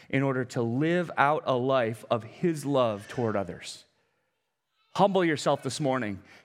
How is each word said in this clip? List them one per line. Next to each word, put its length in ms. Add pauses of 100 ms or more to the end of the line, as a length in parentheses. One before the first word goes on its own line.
in 140
order 220
to 160
live 560
out 280
a 100
life 540
of 140
his 420
love 440
toward 260
others. 480 (1120)
Humble 300
yourself 380
this 180
morning. 400 (240)